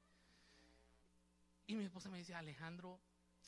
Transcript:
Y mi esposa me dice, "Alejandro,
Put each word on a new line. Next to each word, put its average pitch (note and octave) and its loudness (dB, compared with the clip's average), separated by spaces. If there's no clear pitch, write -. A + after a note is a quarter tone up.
Y G#3+ 6
mi G#3+ 10
esposa F#3 0
me F#3 0
dice, F3 0
"Alejandro, E3+ 0